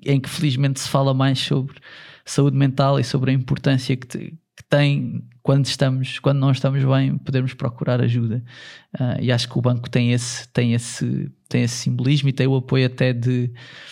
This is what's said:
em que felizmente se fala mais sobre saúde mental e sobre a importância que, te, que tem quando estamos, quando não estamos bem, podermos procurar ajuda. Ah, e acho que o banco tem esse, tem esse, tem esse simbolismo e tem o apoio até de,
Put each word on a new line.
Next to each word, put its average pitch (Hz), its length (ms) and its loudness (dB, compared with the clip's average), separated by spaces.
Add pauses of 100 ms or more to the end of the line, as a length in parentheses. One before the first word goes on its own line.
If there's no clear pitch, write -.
em 139 120 2
que 131 120 -4
felizmente 139 500 0
se - 80 -8
fala 139 260 2
mais 131 260 2
sobre 139 380 -2 (460)
saúde 139 320 2
mental 139 460 2
e - 20 2
sobre 131 280 0
a - 20 2
importância 135 640 0
que, 131 100 -12
te, - 120 -10 (360)
que - 140 -20
tem 143 560 2 (180)
quando 139 220 4
estamos, 131 540 -2
quando 139 180 2
não 135 140 2
estamos 135 340 0
bem, 135 320 2
podermos 131 380 -2
procurar 123 440 -2
ajuda. 120 440 0 (540)
Ah, 123 220 -2
e 123 120 0
acho 120 180 0
que - 80 -6
o 123 40 -2
banco 123 280 0
tem 120 240 2
esse, - 360 -4
tem 120 240 0
esse, 131 580 -4 (180)
tem 123 140 2
esse 120 140 -2
simbolismo 135 520 0
e - 20 2
tem 127 140 0
o 135 100 2
apoio 131 300 0
até 127 260 0
de, 123 400 0 (400)